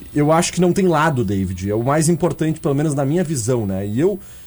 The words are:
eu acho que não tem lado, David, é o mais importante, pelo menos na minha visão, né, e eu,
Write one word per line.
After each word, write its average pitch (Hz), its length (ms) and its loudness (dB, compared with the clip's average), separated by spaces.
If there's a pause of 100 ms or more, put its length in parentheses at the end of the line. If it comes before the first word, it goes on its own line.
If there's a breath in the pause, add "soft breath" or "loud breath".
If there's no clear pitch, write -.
(140)
eu 147 160 2
acho 165 220 2
que - 80 -2
não 180 120 4
tem 185 140 2
lado, 151 380 2
David, 95 440 -2
é 101 60 0
o 113 80 0
mais 143 260 2
importante, 160 520 0
pelo 143 140 0
menos 147 200 0
na 139 100 -2
minha 165 200 0
visão, 123 420 -2
né, 95 180 -4
e 104 140 -4
eu, 185 220 0 (260 loud breath)